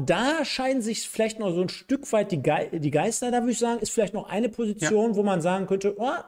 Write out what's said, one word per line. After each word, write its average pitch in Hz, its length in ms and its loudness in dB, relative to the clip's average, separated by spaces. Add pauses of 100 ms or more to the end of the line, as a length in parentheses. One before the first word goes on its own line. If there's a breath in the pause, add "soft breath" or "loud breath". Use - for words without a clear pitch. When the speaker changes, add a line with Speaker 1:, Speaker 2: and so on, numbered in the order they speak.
Speaker 1:
Da 254 360 2
scheiden 262 380 -2
sich 214 260 -4
vielleicht 220 300 0
noch 202 160 0
so 175 80 2
ein 180 80 0
Stück - 420 -4
weit 208 200 2
die 151 100 0
Ge-, 156 380 0
die 147 100 0
Geister. 196 400 0
Da 240 120 2
würde 247 100 0
ich 220 80 -2
sagen, 233 200 0
ist 214 120 -4
vielleicht 208 240 0
noch 185 120 -6
eine 214 220 0
Position, 214 640 2
Speaker 2:
Ja. 196 40 0
Speaker 1:
wo 202 60 2
man 196 180 2
sagen 185 280 0
könnte, 196 320 0
oh, 254 140 0 (140)